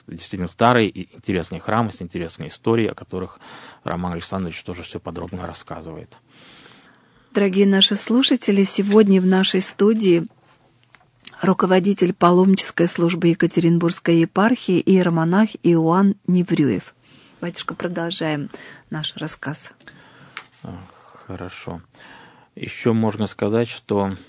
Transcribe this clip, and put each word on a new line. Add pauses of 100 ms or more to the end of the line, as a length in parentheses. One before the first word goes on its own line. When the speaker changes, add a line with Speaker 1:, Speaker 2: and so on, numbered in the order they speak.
Speaker 1:
действительно
старые
и
интересные
храмы
с
интересной
историей,
о
которых (440)
Роман
Александрович
тоже
всё
подробно
рассказывает. (1160)
Speaker 2:
Дорогие
наши
слушатели,
сегодня
в
нашей
студии (1200)
руководитель
паломнической
службы
Екатеринбургской
епархии
иеромонах (140)
Иоанн (120)
Неврюев. (480)
Батюшка,
продолжаем (400)
наш
рассказ. (920)
Speaker 1:
А, (480)
хорошо. (720)
Ещё
можно
сказать,
что (120)